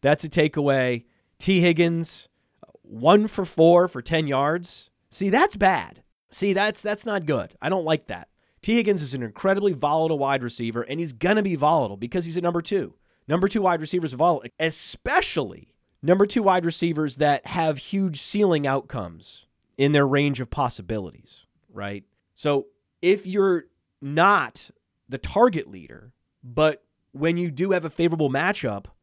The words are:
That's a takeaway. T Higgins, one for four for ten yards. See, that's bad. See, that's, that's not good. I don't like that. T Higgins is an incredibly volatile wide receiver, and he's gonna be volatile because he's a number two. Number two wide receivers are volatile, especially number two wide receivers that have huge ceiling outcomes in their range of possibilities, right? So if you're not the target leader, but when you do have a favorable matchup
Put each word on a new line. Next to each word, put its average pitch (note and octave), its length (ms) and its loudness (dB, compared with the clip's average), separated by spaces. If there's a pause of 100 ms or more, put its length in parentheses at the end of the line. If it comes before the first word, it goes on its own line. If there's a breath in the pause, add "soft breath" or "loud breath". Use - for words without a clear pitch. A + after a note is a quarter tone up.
That's D3 220 2
a D#3 40 -8
takeaway. C#3 760 0 (340)
T F#3 240 2
Higgins, E3+ 680 0 (540)
one D#3+ 460 2
for F#3+ 180 -4
four E3+ 420 6
for B2+ 140 -8
ten D#3 240 -2
yards. D3 640 -4 (180)
See, G3+ 220 -4
that's D4+ 260 4
bad. F#3 460 0 (280)
See, G3 220 -2
that's, G3+ 300 0
that's G#3 240 -6
not G3+ 180 -4
good. B2+ 380 -4
I E3 80 -2
don't F3+ 160 -2
like D#3+ 220 -2
that. F2 200 -12 (320)
T G#3+ 140 0
Higgins G3+ 280 2
is C3 120 -8
an B2+ 80 -6
incredibly G3 500 0
volatile D3+ 460 0
wide C3+ 240 0
receiver, A#2 400 -6
and D3+ 180 -6
he's D#3 140 -6
gonna F#3+ 280 2
be F#3 140 -2
volatile C#3 400 0
because A#2+ 300 -6
he's E3 100 -8
a F3+ 60 -4
number E3+ 180 -2
two. E3+ 340 -4 (320)
Number F3 220 0
two G#3+ 140 -2
wide F3 180 2
receivers D#3 320 -4
are B2+ 60 -12
volatile, D3+ 400 0
especially D#3+ 1160 -4 (280)
number F#3 240 4
two A3 160 0
wide F#3 240 2
receivers D#3 500 -2
that C#3+ 300 2
have D#3+ 320 -2
huge F#3+ 420 -4
ceiling F3 460 0
outcomes G2+ 800 -6 (320)
in C#3+ 140 4
their C#3+ 140 6
range C#3 340 0
of B2 100 -8
possibilities, G#2 960 -6 (260)
right? G2+ 320 -12 (300)
So D3 320 -2 (340)
if F#3+ 260 2
you're F#3 400 0 (360)
not D3+ 680 0 (380)
the C3 100 -8
target G3 520 2
leader, F#2+ 420 -20 (300)
but C#3+ 420 0 (280)
when D#3+ 240 -2
you F3 140 -2
do E3 200 -2
have F3+ 140 0
a D#3 60 -8
favorable E3 380 0
matchup C3+ 580 -4 (160)